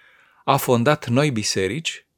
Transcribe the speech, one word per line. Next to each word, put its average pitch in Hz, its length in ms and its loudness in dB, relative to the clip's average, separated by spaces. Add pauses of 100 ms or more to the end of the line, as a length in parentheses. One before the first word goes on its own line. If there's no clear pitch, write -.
(440)
a 139 140 2
fondat 135 500 2
noi 135 240 2
biserici 107 720 -4 (120)